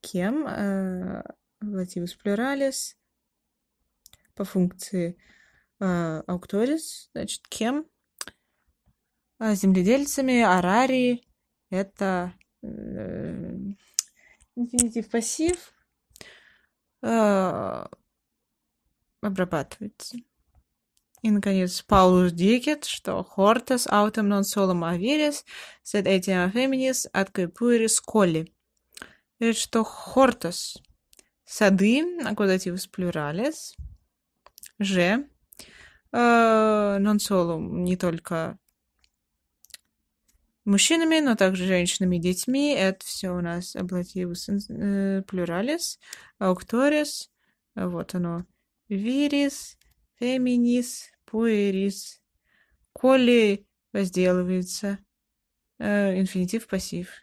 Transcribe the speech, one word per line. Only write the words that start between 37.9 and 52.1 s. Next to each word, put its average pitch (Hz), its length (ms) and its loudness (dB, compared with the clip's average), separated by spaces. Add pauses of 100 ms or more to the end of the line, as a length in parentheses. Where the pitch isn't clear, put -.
только 165 600 -4 (2000)
мужчинами, 320 540 4
но 277 160 2
также 190 320 0
женщинами 180 500 0
и 170 40 0
детьми. 254 540 0
Это 190 300 -2
всё - 300 -8
у 180 60 -4
нас 175 340 -6
аблативус, 180 760 -6
э, 196 800 -2
плюралис, 190 720 -4 (420)
auctoris, 269 880 0 (460)
вот 175 400 -6
оно, 175 300 -4 (440)
вирис, 277 880 -2 (440)
феминис, 247 880 0 (140)
пуэрис, 202 960 0 (720)